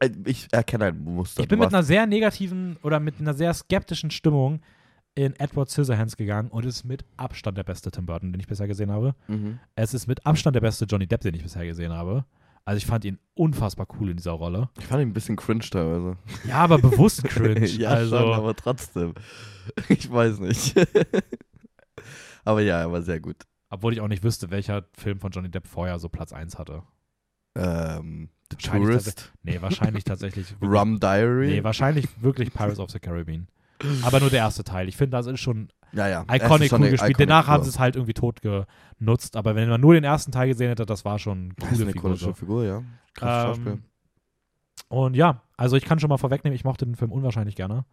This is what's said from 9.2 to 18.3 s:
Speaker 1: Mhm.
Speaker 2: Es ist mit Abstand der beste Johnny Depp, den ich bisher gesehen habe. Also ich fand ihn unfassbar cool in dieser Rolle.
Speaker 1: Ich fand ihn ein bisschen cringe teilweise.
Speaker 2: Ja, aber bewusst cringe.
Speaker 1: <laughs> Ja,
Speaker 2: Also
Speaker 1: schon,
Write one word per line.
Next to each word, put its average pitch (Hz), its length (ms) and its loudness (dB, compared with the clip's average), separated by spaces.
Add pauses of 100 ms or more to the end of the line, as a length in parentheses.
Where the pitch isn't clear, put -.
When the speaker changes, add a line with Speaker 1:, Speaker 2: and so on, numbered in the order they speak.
Speaker 1:
Mhm. 107 300 -4 (160)
Speaker 2:
Es 113 200 -2
ist 117 120 -6
mit - 200 -4
Abstand 151 300 2
der 113 40 4
beste 110 240 0
Johnny 98 220 0
Depp, 113 160 0
den 80 120 -2
ich 82 80 -8
bisher 85 220 -8
gesehen 85 300 -6
habe. 92 320 -4 (400)
Also 101 100 0
ich 98 80 -4
fand 113 220 0
ihn 95 120 -6 (140)
unfassbar 131 540 0 (120)
cool 98 120 -2
in 85 80 -4
dieser 85 140 -6
Rolle. 87 360 -4 (100)
Speaker 1:
Ich 92 80 -16
fand 135 140 0
ihn 127 80 0
ein 101 60 -4
bisschen 110 220 -4
cringe 113 240 -2
teilweise. 87 580 -2 (280)
Speaker 2:
Ja, 127 120 -2
aber 165 180 8
bewusst 131 480 6
cringe. 110 420 2
Speaker 1:
<laughs> 101 120 -2
Ja, 110 120 0
Speaker 2:
Also 117 280 2
Speaker 1:
schon, 113 160 4